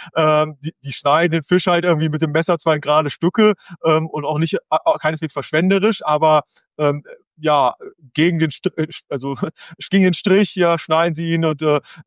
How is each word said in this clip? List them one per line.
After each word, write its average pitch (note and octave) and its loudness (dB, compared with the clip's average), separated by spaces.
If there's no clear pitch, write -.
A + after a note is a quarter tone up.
ähm, D3+ 2
die, D3+ -10
die C3+ -10
schneiden D#3+ 0
den D#3+ -2
Fisch - 0
halt F3 0
irgendwie D#3+ 0
mit D3+ -4
dem D3+ -2
Messer E3 0
zwar D#3+ 0
in D3 -6
gerade D3+ 0
Stücke, G#3 2
ähm, D#3+ 2
und D3+ -8
auch D3+ -4
nicht, D#3+ -2
äh, - -2
keineswegs D#3 -4
verschwenderisch, F#3 0
aber D3+ 2
ähm, D3 0
ja, D3 0
gegen E3 0
den D#3 0
St-, - -6
äh, D#3 -2
also, C3+ -6
<laughs> - -12
gegen F#3+ 4
den F#3 4
Strich, F#3+ 2
ja, E3+ 2
schneiden D#3+ 0
sie E3 -4
ihn E3 0
und, D#3 -2
äh, D3+ 2